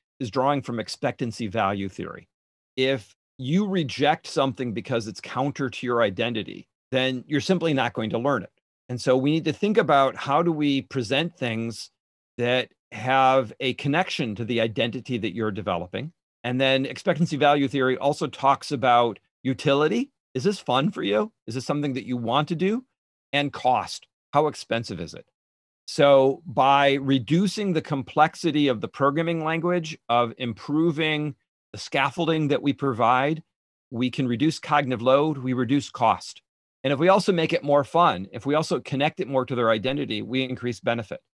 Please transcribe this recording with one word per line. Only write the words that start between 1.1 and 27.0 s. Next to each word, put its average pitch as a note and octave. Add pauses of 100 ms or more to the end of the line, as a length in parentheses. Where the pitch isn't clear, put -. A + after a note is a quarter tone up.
value G2
theory. - (480)
If C3 (240)
you D#3
reject D#3
something C3
because A2+
it's A2
counter C3+
to -
your A#2+
identity, G#2+ (220)
then B2+
you're C#3+
simply E3
not B2
going A2+
to A#2
learn B2+
it. - (400)
And B2
so C3
we C3+
need D#3
to D3+
think G#3+
about C#3
how C#3+
do F3
we C#3+
present C3+
things A2+ (460)
that A#2+ (240)
have C3
a C3
connection C#3+
to A2+
the A2+
identity A#2
that G2
you're G#2+
developing. G2 (320)
And B2
then C3+
expectancy D#3
value C#3+
theory C3
also D3
talks C3+
about A#2+ (240)
utility. D3+ (240)
Is B2+
this G3+
fun C#3
for -
you? G#3+ (140)
Is A#2
this B2+
something D3
that B2
you B2
want A#2+
to F3
do? G3+ (480)
And C#3+
cost. - (260)
How D3+
expensive A2+
is D#2+
it? - (600)
So C#3
by C#3
reducing D3+